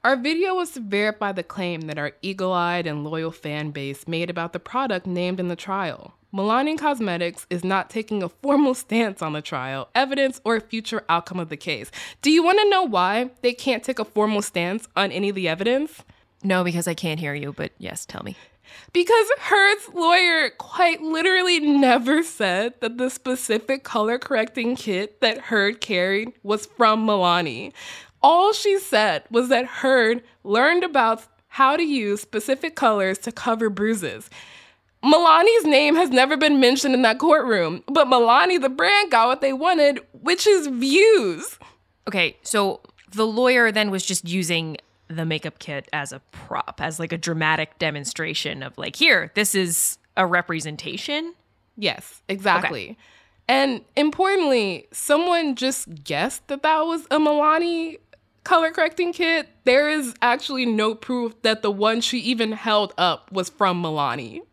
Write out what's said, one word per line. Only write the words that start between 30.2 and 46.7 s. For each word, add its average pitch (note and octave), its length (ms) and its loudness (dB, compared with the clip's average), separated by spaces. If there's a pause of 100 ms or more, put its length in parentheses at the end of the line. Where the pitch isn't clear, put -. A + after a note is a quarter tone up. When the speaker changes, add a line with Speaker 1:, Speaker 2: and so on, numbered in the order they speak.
Speaker 1:
learned C#4+ 400 2
about A#3 400 0 (240)
how C#4 300 2
to E4+ 60 0
use G#3+ 380 -2
specific C4+ 540 -4
colors G3+ 440 2
to A#3 120 -10
cover A3+ 380 -2
bruises. F#3+ 600 -4 (720)
Milani's E4+ 640 6
name D4 300 6
has E4+ 140 4
never C4 260 4
been D4 240 4
mentioned C4 340 4
in B3+ 100 2
that A3 160 2
courtroom, A3+ 680 2
but C#4 200 4
Milani, B3+ 520 4
the C4 100 0
brand, F4 420 2
got A#3 180 4
what C4 100 -2
they C4+ 140 0
wanted, D4 480 2 (100)
which F4 340 -4
is F#4 220 4
views. C4+ 880 4 (480)
Speaker 2:
Okay, F#3 380 0
so G3+ 380 -2 (300)
the G#3+ 140 0
lawyer A#3+ 460 2
then G#3 200 0
was F#3+ 140 -4
just F3+ 220 -4
using E3 480 -4 (340)
the E3 140 -8
makeup D#3 340 -6
kit C#3+ 360 -12
as C#3+ 180 -6
a C3+ 80 -16 (120)
prop, - 520 -10